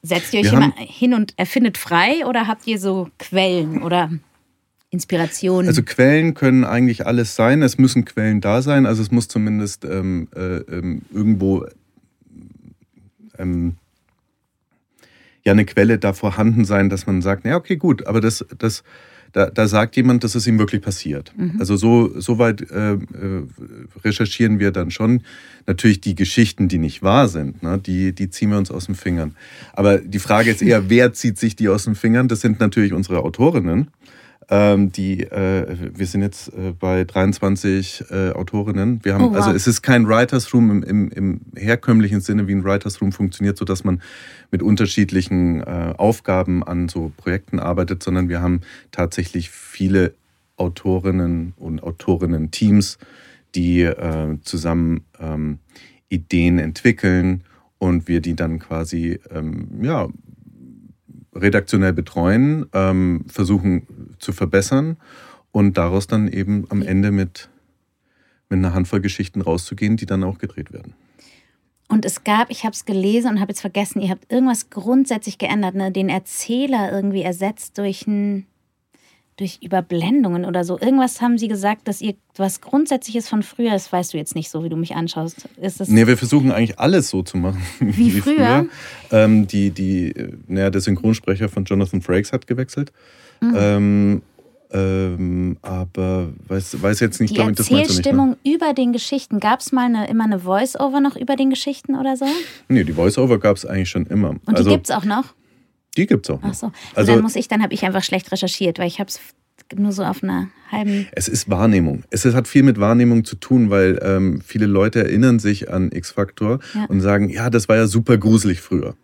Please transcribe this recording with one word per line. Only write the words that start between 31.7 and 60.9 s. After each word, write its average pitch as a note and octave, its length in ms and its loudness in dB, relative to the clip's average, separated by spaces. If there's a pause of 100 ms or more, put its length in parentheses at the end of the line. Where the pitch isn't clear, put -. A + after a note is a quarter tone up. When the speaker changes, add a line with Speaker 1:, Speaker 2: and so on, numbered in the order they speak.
Speaker 2:
den G#2+ 120 -2
Fingern? A#2+ 320 2
Das A#2 120 -2
sind G#2+ 200 0
natürlich G#2 320 2
unsere F2 300 -2
Autorinnen. G#2+ 680 0 (600)
Ähm, G2+ 420 4
die, F#2+ 300 -4
äh, F#2+ 520 -2 (200)
wir F#2+ 120 -6
sind F2+ 140 -2
jetzt, G2 320 -6
äh, F#2 260 -8
bei F#2 260 0
dreiundzwanzig, F#2+ 1080 -2
äh, F#2+ 220 -2
Autorinnen. G2+ 720 -4
Wir F#2+ 120 0
haben, G2 100 4
Speaker 1:
Oh, A#3+ 60 4
wow. G3+ 60 0
Speaker 2:
also G2+ 160 2
es F#2 140 0
ist A#2 140 2
kein A#2+ 260 4
Writers A#2+ 460 2
Room A#2 180 6
im, G#2 120 2
im, G2+ 300 0
im G2 280 -2 (160)
herkömmlichen G#2+ 640 2
Sinne, G2+ 260 0
wie G2 60 -2
ein G2 100 0
Writers G2 380 -2
Room G2 100 0
funktioniert, G2 460 -2
sodass F#2+ 280 -4
man F#2 180 0 (480)
mit F#2 120 -2
unterschiedlichen, F#2 1000 2
äh, E2+ 340 -6
Aufgaben F#2 640 0
an F2 280 -4
so D#2+ 260 -6
Projekten - 420 -6
arbeitet, F2+ 440 -4
sondern F2+ 260 0
wir F2 140 -2
haben F2 180 0 (320)
tatsächlich E2+ 560 -4
viele F#2+ 640 0 (440)
Autorinnen F2+ 1000 -2
und D#2+ 260 -10
Autorinnen-Teams, E2+ 1160 0 (560)
die, F2 260 2
äh, D#2+ 640 -2
zusammen, E2+ 640 -2 (120)
ähm, D2+ 400 -8 (520)
Ideen F2 480 0
entwickeln F#2 840 0 (340)
und F2 300 -2
wir E2+ 120 0
die E2 160 -6
dann E2 220 -4
quasi, E2 640 -6 (100)
ähm, D#2 380 -10 (120)
ja, B2+ 260 -2 (1300)